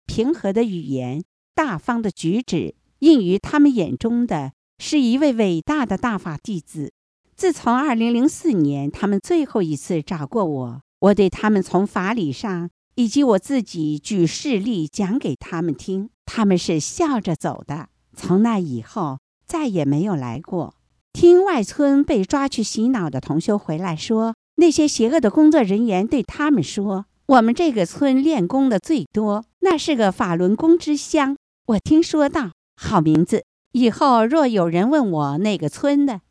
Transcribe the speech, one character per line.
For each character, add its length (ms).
平 280
和 180
的 120
语 180
言、 420
大 220
方 240
的 100
举 300
止， 340
映 220
于 180
他 220
们 120
眼 240
中 300
的 240
是 220
一 180
位 140
伟 300
大 240
的 120
大 200
法 180
弟 240
子。 320
自 160
从 200
二 220
零 180
零 140
四 240
年 400
他 160
们 160
最 220
后 160
一 160
次 240
找 260
过 160
我， 380
我 140
对 160
他 200
们 140
从 240
法 260
理 160
上 400
以 120
及 160
我 160
自 240
己 340
举 300
事 320
例 260
讲 320
给 200
他 240
们 120
听， 360
他 180
们 140
是 200
笑 440
着 160
走 280
的。 220
从 300
那 160
以 220
后 380
再 200
也 180
没 180
有 100
来 280
过。 340
听 320
外 180
村 400
被 220
抓 240
去 120
洗 280
脑 200
的 120
同 180
修 180
回 200
来 180
说， 400
那 140
些 180
邪 220
恶 100
的 100
工 220
作 100
人 240
员 220
对 160
他 260
们 140
说 420
：“我 140
们 120
这 180
个 140
村 380
练 240
功 200
的 120
最 320
多， 340
那 180
是 180
个 160
法 240
轮 200
功 220
之 200
乡。” 380
我 120
听 220
说 260
道 240
：“好 240
名 240
字， 220
以 180
后 340
若 220
有 200
人 220
问 220
我 280
哪 160
个 140
村 340
的， 280